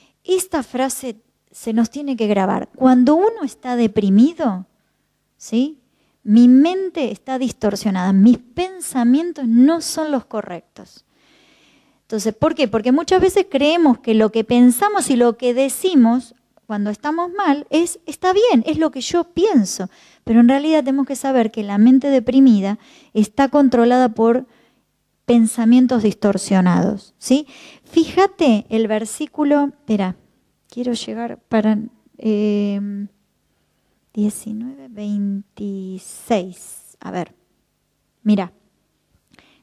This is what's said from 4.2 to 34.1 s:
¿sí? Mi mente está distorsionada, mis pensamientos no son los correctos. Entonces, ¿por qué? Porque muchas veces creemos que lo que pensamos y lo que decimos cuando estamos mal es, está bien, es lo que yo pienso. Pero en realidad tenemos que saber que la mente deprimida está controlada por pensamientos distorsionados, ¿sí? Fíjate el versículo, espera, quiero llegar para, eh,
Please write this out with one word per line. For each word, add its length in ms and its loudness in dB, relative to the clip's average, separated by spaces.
¿sí? 460 -4
Mi 240 6
mente 640 2
está 260 -8
distorsionada, 760 -4
mis 280 6
pensamientos 1080 -4
no 340 4
son 300 -8
los 140 -4
correctos. 800 -14
Entonces, 320 -8
¿por 220 -2
qué? 120 -2
Porque 240 -2
muchas 300 0
veces 260 0
creemos 520 0
que 160 -2
lo 160 2
que 120 -2
pensamos 680 2
y 60 2
lo 200 2
que 160 -2
decimos 800 0
cuando 240 -6
estamos 420 -6
mal 380 -4
es, 380 -2
está 260 -4
bien, 320 2
es 140 -2
lo 100 0
que 120 -10
yo 240 -2
pienso. 520 0
Pero 160 2
en 100 6
realidad 340 0
tenemos 220 -2
que 100 -8
saber 360 -2
que 100 -8
la 160 -6
mente 300 4
deprimida 720 2
está 360 0
controlada 600 2
por 380 0
pensamientos 760 2
distorsionados, 1200 0
¿sí? 260 0
Fíjate 840 0
el 180 -2
versículo, 800 -2
espera, 500 -4
quiero 240 -6
llegar 440 -10
para, 280 2
eh, 920 -4